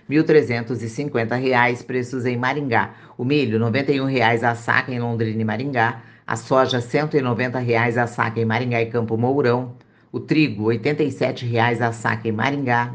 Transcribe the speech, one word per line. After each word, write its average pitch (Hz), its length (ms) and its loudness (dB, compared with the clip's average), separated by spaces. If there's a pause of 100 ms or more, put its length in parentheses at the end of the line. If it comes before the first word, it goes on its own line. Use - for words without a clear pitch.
mil 151 160 4
trezentos 120 580 2
e 113 60 -6
cinquenta 120 480 -2
reais, 123 440 2
preços 127 460 -4
em 123 100 0
Maringá. 127 540 0 (260)
O 123 80 -6
milho, 131 320 2
noventa 120 360 2
e 135 80 0
um 135 40 -2
reais 120 380 2
a 117 140 2
saca 127 360 0
em 123 60 -4
Londrina 113 420 -2
e 110 40 -2
Maringá. 117 580 0 (240)
A 110 80 -4
soja, 127 460 2
cento 151 360 -2
e 139 60 4
noventa 123 380 -2
reais 117 360 2
a 120 120 0
saca 113 320 -2
em 113 40 0
Maringá 120 380 0
e 113 40 0
Campo 113 300 -2
Mourão. 127 600 0 (340)
O 127 80 -8
trigo, 113 460 0
oitenta 127 400 0
e 135 80 -2
sete 131 340 -4
reais 117 340 0
a 117 120 0
saca 110 340 -4
em 113 60 0
Maringá, 123 640 0